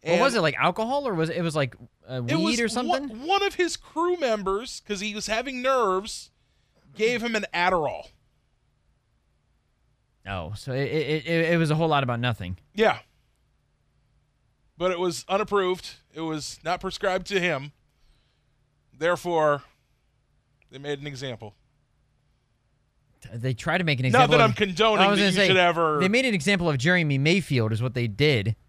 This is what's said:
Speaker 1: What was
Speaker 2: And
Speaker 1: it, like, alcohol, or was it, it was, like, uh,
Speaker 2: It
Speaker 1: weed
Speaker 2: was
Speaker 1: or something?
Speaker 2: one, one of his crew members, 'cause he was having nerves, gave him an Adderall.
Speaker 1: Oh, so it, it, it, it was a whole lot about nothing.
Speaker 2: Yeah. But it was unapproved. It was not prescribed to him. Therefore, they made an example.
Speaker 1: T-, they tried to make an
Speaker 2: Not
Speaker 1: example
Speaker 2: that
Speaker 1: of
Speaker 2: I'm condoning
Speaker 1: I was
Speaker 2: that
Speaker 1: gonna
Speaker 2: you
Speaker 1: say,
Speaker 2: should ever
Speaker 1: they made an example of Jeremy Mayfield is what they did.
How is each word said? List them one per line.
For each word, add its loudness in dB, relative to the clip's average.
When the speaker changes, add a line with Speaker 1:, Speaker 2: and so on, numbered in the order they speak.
Speaker 1:
What 2
was 4
Speaker 2:
And 0
Speaker 1:
it, 2
like, 0
alcohol, 0
or -2
was -2
it, -6
it -2
was, -2
like, -2
uh, -6
Speaker 2:
It 0
Speaker 1:
weed 0
Speaker 2:
was 0
Speaker 1:
or 0
something? -2
Speaker 2:
one, -12
one 0
of -2
his -2
crew -2
members, -4
'cause -6
he -6
was -8
having -4
nerves, 0
gave 0
him -2
an -2
Adderall. 0
Speaker 1:
Oh, -6
so -10
it, -2
it, -2
it, 0
it 2
was 2
a 2
whole 0
lot 2
about -2
nothing. -4
Speaker 2:
Yeah. 2
But 0
it -2
was -4
unapproved. 0
It -12
was -8
not -2
prescribed -2
to 0
him. -2
Therefore, 0
they -18
made -8
an -12
example. -10
Speaker 1:
T-, -18
they -2
tried -2
to 0
make 2
an -2
Speaker 2:
Not 2
Speaker 1:
example 6
Speaker 2:
that 8
Speaker 1:
of 4
Speaker 2:
I'm -2
condoning 2
Speaker 1:
I 4
was 2
Speaker 2:
that 2
Speaker 1:
gonna 4
Speaker 2:
you 0
Speaker 1:
say, 4
Speaker 2:
should 6
ever 4
Speaker 1:
they 2
made 2
an 2
example 0
of 0
Jeremy 2
Mayfield 2
is -2
what -4
they -2
did. 2